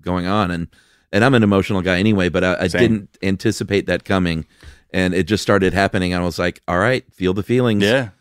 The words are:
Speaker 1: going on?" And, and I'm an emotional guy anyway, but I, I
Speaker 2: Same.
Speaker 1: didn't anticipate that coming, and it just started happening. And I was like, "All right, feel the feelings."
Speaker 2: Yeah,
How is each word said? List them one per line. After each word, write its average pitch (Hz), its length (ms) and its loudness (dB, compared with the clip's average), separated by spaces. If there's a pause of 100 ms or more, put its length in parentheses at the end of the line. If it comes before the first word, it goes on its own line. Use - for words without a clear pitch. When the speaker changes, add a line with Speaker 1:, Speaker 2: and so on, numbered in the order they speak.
Speaker 1:
going 90 260 -4
on?" 98 240 0
And, 85 160 -6 (460)
and 101 100 4
I'm 135 100 4
an 113 100 6
emotional 98 380 2
guy 90 160 0
anyway, 98 320 2
but 90 140 0
I, 92 200 2
I 92 40 0
Speaker 2:
Same. 90 140 -2
Speaker 1:
didn't 107 420 0
anticipate 98 640 -2
that 90 160 -4
coming, 87 420 -2 (460)
and 90 220 0
it 92 140 0
just 104 160 0
started 98 300 2
happening. 95 400 0
And 87 80 -2
I 90 40 -2
was 85 120 -6
like, 87 300 -4
"All 87 100 -2
right, 120 360 -2
feel 90 200 -2
the 101 100 -4
feelings." 120 400 0
Speaker 2:
Yeah, 117 260 0 (120)